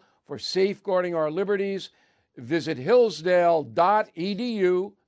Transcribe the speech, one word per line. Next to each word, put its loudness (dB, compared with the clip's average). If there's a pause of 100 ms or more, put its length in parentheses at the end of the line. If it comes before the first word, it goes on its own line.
(260)
for -12
safeguarding -2
our -2
liberties. -4 (440)
Visit -4
hillsdale 2
dot 2
E -6
D -4
U 0 (140)